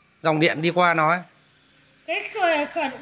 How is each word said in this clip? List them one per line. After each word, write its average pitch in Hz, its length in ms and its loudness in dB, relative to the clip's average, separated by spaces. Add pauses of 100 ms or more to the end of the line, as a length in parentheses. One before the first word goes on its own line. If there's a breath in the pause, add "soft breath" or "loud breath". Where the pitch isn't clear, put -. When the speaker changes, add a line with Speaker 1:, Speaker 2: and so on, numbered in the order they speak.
(240)
Speaker 1:
Dòng 156 160 2
điện 156 220 2
đi 170 80 2
qua 175 240 2
nó 156 180 2
ấy. 180 80 0 (880)
Speaker 2:
Cái 403 260 -8
khởi, 330 320 0
khởi 311 240 -4
động - 120 -14